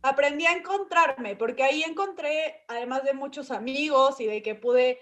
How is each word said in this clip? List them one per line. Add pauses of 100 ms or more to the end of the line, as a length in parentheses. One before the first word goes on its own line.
aprendí
a
encontrarme,
porque
ahí
encontré,
además
de
muchos
amigos
y
de
que
pude